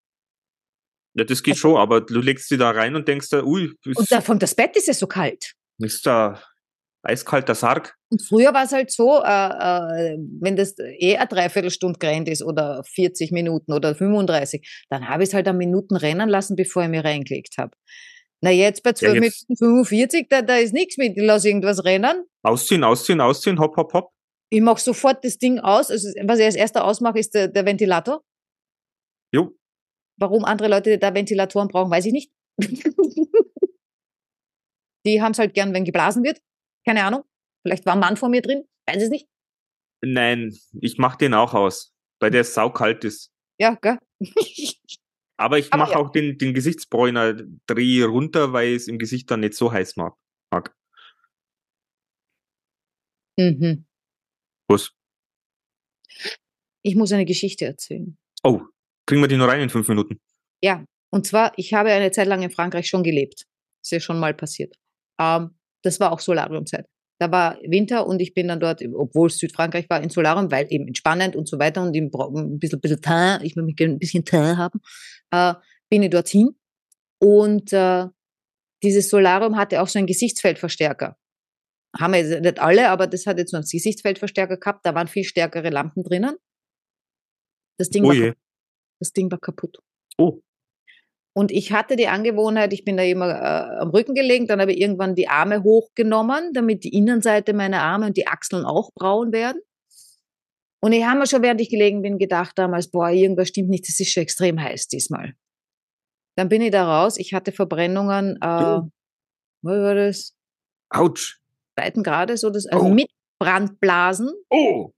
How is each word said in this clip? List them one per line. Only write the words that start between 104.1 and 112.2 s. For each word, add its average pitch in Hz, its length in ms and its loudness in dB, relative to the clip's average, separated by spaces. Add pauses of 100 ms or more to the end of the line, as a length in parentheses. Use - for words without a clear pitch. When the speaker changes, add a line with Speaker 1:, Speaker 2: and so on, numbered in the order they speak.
Speaker 2:
schon 175 100 0
extrem 165 400 -2
heiß - 260 -8
diesmal." - 460 -8 (1040)
Dann 185 100 0
bin 220 140 2
ich 226 80 0
da 190 160 2 (160)
raus, 220 160 0
ich 190 160 -8
hatte 190 180 -6
Verbrennungen, 190 880 -2
äh, - 60 -4
Speaker 1:
Oh. 170 420 0 (760)
Speaker 2:
was 180 160 -2
war 202 160 2
das? 202 400 -2 (560)
Speaker 1:
Autsch. - 480 0 (400)
Speaker 2:
Zweiten - 240 -4
Grades, 190 380 -2